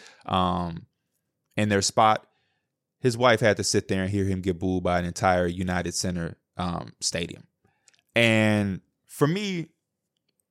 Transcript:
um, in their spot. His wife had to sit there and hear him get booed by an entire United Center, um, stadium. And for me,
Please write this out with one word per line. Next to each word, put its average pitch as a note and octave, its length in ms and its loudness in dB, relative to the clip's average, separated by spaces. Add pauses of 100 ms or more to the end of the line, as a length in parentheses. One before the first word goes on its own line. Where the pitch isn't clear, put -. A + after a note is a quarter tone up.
(260)
um, F2+ 580 -4 (720)
in G#2+ 140 0
their G2+ 100 4
spot. A2 460 2 (760)
His B2 160 0
wife A#2+ 240 4
had G#2 160 4
to G2 80 -6
sit - 240 0
there F#2+ 140 0
and F#2 80 -4
hear G2 160 0
him F#2+ 160 -2
get F2+ 160 -2
booed F#2 240 -2
by F2 160 0
an F2 80 -2
entire F2+ 400 2
United F2+ 480 -4
Center, F2 420 -6 (220)
um, F2 420 -6
stadium. - 440 -6 (720)
And G#2+ 680 2 (240)
for - 200 -2
me, F3+ 420 -4 (840)